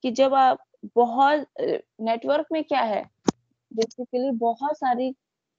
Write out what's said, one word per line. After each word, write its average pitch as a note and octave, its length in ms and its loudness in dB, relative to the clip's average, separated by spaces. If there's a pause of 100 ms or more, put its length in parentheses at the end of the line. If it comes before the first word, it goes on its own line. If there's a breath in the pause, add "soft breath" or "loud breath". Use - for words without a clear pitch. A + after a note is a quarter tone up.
कि B3+ 80 -2
जब C4 240 2
आप C4 240 4 (380)
बहुत, C4 440 4 (200)
अ, - 40 -2 (360)
network C4 520 -2
में D#4 120 -2
क्या C4+ 180 -2
है, G#3+ 280 -4 (640)
basically B3 640 -4
बहुत A#3 380 -2
सारी, B3+ 340 -2 (480)